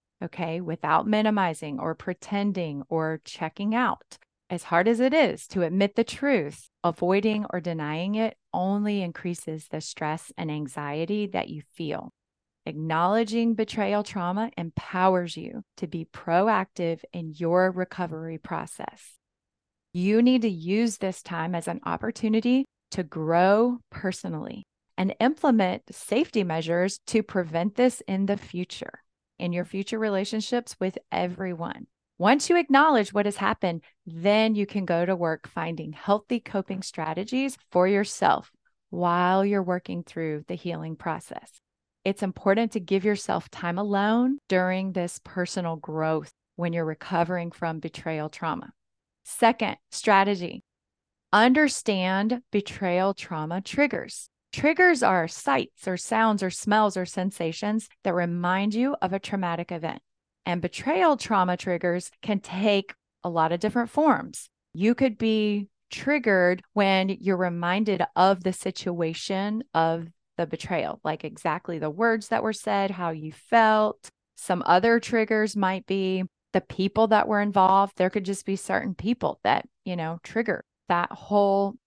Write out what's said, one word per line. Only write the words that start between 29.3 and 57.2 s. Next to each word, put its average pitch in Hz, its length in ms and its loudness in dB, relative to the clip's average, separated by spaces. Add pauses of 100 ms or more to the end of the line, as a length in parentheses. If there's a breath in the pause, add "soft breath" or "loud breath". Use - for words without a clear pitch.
in 175 140 -4
your 175 120 -2
future 196 340 -6
relationships 220 840 -2
with 185 180 -2 (140)
everyone. 180 760 -4 (320)
Once 233 300 4
you 349 80 6
acknowledge 277 560 6
what 202 140 0
has 202 100 -2
happened, 190 460 -2 (240 soft breath)
then 208 480 2
you 208 100 0
can 202 220 -4
go 170 180 2
to 185 100 0
work 165 320 -2
finding 160 460 -8
healthy 208 480 0
coping 190 420 -6
strategies 220 760 -4 (120)
for 180 160 4
yourself 196 640 2 (380)
while 180 560 2
you're 202 180 0
working 180 400 -4
through 156 460 -6
the 175 60 -6
healing 160 420 -8
process. - 640 -10 (460)
It's 196 160 -2
important 202 500 0
to 214 80 -4
give 185 240 0
yourself 196 460 -2
time 175 260 -6
alone 214 600 2 (100)
during 185 440 0
this 175 320 -4
personal 175 520 -4
growth 156 560 -4 (220)
when 170 180 -4
you're 165 140 -2
recovering 170 640 -2
from 165 300 -6
betrayal 156 500 -8
trauma. - 400 -8 (540)
Second 226 520 0 (140)
strategy, 196 720 2 (720)
understand 220 1080 2 (100)
betrayal 196 600 0
trauma 165 480 -6
triggers. - 720 -4 (220)
Triggers 330 500 4
are 185 260 2
sights - 580 -4
or 185 120 -2
sounds 220 440 2
or 185 60 0
smells 208 480 2
or 185 80 -2
sensations 190 840 -4 (160)